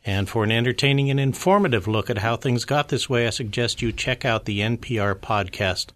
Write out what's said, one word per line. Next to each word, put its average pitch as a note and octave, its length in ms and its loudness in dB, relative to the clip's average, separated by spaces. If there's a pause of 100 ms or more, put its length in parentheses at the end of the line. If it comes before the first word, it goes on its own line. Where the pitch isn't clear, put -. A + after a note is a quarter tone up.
And G2 280 -2
for A2+ 140 0
an G#2+ 60 2
entertaining C#3 600 2
and C#3 100 2
informative C#3 640 2
look G#2+ 220 0
at A#2 80 -2
how A2+ 180 0
things B2 300 0
got C#3+ 240 0
this C3 220 -2
way, A#2+ 160 2
I A2+ 40 0
suggest A2 520 -4
you A2+ 100 0
check - 320 -4
out A2+ 220 0
the G2+ 160 0
N A2+ 160 0
P A2+ 200 -4
R G2+ 160 2
podcast G2 800 -2